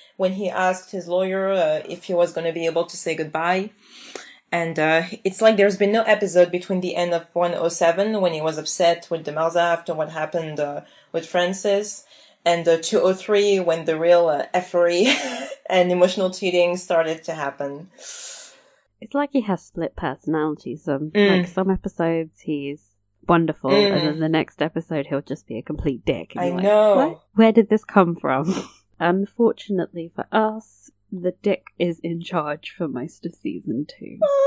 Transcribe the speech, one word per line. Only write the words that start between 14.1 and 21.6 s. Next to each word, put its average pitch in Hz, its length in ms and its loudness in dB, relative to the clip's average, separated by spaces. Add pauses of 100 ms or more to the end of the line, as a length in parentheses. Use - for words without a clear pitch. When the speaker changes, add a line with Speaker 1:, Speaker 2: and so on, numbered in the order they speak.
Speaker 1:
uh, 147 260 0
effery 175 520 2 (320)
<laughs> - 300 -12
and 180 220 4
emotional 185 400 2
cheating 175 460 0
started 160 480 -2
to 165 100 -8
happen. 143 560 -8 (1080)
Speaker 2:
It's - 140 -10
like 285 180 -2
he 269 100 2
has 196 200 -2
split - 340 -8
personalities. 151 880 -4
Some, 151 260 -4
Speaker 1:
Mm. 202 280 4
Speaker 2:
like, 180 100 -2
some 190 220 -2